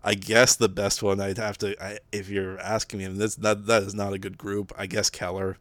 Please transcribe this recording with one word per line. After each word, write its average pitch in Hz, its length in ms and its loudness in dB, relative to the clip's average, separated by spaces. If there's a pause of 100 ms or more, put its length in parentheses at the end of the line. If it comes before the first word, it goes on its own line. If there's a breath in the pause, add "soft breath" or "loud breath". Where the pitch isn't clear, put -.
I 104 100 4
guess 110 420 6
the 113 100 4
best 98 340 0
one 98 200 2
I'd 98 160 -2
have 107 220 -4
to, 104 220 -4
I, 104 180 -8 (120)
if 101 160 -6
you're 95 320 -4
asking 104 400 -4
me, 95 60 -4
and 95 100 -6
this, 107 200 0
that, 101 320 0
that 110 160 6
is 98 120 -8
not 101 160 -2
a 98 60 -4
good 95 200 -8
group, 101 400 -6
I 98 80 -4
guess 98 240 0
Keller. 95 520 -4